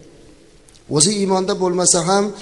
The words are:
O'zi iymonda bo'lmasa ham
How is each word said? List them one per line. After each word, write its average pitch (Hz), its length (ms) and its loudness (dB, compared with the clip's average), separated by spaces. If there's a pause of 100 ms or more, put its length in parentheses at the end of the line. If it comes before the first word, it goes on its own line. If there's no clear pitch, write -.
(880)
O'zi 160 260 2
iymonda 190 420 0
bo'lmasa 180 460 0
ham 196 240 2 (180)